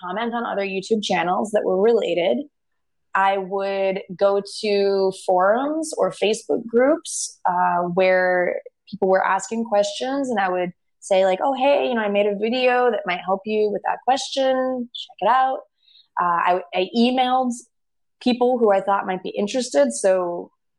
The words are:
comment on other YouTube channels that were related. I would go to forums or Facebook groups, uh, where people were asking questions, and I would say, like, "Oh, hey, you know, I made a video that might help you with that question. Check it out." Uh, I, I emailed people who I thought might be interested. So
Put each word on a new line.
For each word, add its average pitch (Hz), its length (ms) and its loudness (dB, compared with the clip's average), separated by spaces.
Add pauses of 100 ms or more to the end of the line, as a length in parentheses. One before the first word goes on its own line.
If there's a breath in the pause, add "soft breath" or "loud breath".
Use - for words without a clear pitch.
comment 214 340 -6
on 233 120 -4
other 196 180 -4
YouTube 196 380 -2
channels 190 480 -2
that 208 140 0
were 185 160 0
related. 196 560 2 (760)
I 196 240 2
would 196 640 -2 (140)
go 202 240 4 (200)
to 196 520 2 (140)
forums 240 680 2
or 185 160 0
Facebook - 540 -2
groups, - 840 0
uh, 180 300 2 (160)
where 185 640 2 (300)
people 196 180 -2
were 190 180 4
asking 226 380 -2
questions, 247 680 -2
and 214 80 -2
I 190 120 0
would 180 200 -2 (300)
say, 190 240 2
like, 185 180 2
"Oh, 269 120 0
hey, 262 340 2
you 254 60 -2
know, 220 80 0
I 208 60 -2
made 202 180 2
a 202 120 0
video 247 520 2
that 208 160 -2
might 180 180 -4
help 196 220 0
you 214 260 0
with 196 120 -4
that 180 200 -2
question. 262 920 0
Check - 260 -18
it 190 80 2
out." 262 320 2 (600 soft breath)
Uh, 175 40 0
I, 175 380 0 (120)
I 185 220 -2
emailed 254 560 2 (680)
people 247 360 2
who 220 120 4
I 196 100 4
thought 196 260 0
might 185 160 -6
be 185 80 -10
interested. 247 600 0
So 185 580 -2 (280)